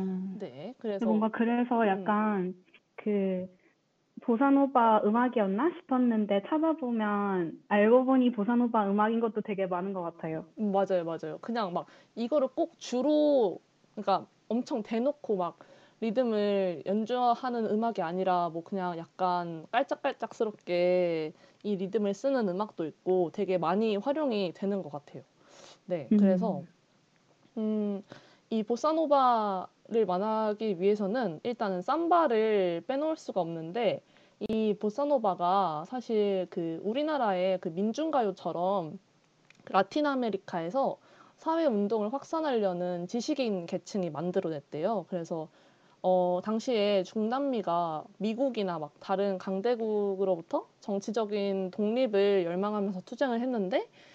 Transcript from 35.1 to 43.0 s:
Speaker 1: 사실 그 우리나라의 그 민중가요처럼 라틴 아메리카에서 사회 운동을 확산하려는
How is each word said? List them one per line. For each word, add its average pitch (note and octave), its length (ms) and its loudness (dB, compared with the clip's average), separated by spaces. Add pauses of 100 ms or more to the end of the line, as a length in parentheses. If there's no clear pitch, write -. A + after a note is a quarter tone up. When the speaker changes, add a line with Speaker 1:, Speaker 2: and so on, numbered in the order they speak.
Speaker 1:
사실 G#3 600 0
그 E3 340 -4
우리나라의 G#3 760 0
그 F#3 100 -6
민중가요처럼 F#3+ 1300 -2 (720)
라틴 D4 340 2
아메리카에서 A3+ 920 -2 (400)
사회 E4 280 0
운동을 G#3+ 480 0
확산하려는 F#3+ 920 -2